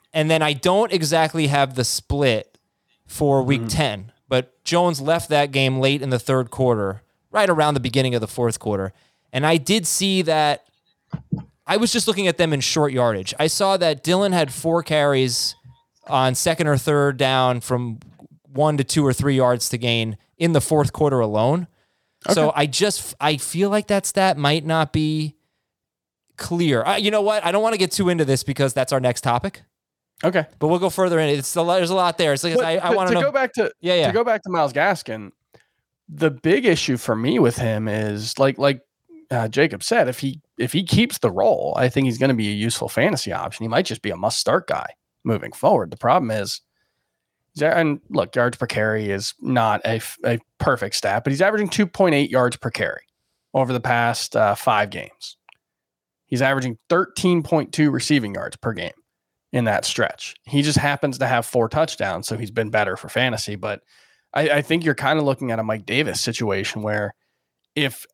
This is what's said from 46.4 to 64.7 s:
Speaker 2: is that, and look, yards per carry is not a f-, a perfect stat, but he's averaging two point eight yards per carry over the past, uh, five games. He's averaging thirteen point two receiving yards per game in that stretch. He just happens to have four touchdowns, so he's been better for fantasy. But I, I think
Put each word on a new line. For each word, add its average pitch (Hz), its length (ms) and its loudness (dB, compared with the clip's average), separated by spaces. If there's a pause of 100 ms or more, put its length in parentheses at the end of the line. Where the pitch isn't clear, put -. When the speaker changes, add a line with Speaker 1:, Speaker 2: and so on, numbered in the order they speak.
Speaker 2:
is 151 60 -12
that, 151 160 2
and 156 240 0 (100)
look, - 240 -2
yards 120 220 0
per 123 100 -4
carry 107 440 -2
is 98 300 -4
not 113 440 2
a 113 120 0
f-, - 280 -10
a 117 140 0 (200)
perfect - 380 -2
stat, 107 280 -2
but 139 80 0
he's 175 100 0
averaging 208 260 0
two - 180 0
point 175 280 2
eight 143 160 2
yards 123 260 2
per - 140 -6
carry - 320 -6 (520)
over 131 200 0
the 123 60 -2
past, 120 560 -2
uh, 104 180 4
five 107 360 0
games. - 460 -16 (920)
He's 127 140 -4
averaging 131 380 0 (100)
thirteen 180 540 0
point 151 320 -2
two 151 160 4
receiving 123 440 0
yards - 220 -10
per - 160 -6
game 87 220 -8 (580)
in 123 120 0
that 104 200 0
stretch. - 500 -4 (100)
He 143 180 0
just 147 160 2
happens 143 400 0
to 131 80 0
have 120 180 0
four 117 240 0
touchdowns, 98 580 -2
so 135 120 -6
he's 110 120 -8
been 113 200 -2
better 107 260 0
for - 140 -16
fantasy. 117 440 -2
But 101 280 -8 (500)
I, 151 160 0
I 147 140 2
think 165 200 0